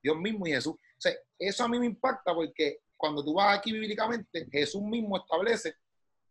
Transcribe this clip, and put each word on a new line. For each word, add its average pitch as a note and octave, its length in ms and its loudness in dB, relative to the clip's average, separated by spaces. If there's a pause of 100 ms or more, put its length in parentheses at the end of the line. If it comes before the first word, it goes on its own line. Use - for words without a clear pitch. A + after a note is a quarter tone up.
Dios D#3 140 2
mismo G3 300 -4
y D#3 60 0
Jesús. C3+ 220 0
O - 40 -18 (200)
sea, - 140 0 (260)
eso G3+ 260 -2
a A#3 40 0
mí A#3+ 100 0
me B3 80 2
impacta A#3+ 480 0
porque D#3 440 -2 (180)
cuando D3 280 -2
tú D3+ 100 0
vas G3+ 240 6
aquí A3 140 -4
bíblicamente, G#3+ 800 -4
Jesús D3 320 0
mismo G#3 360 -2
establece, F#3+ 560 0 (560)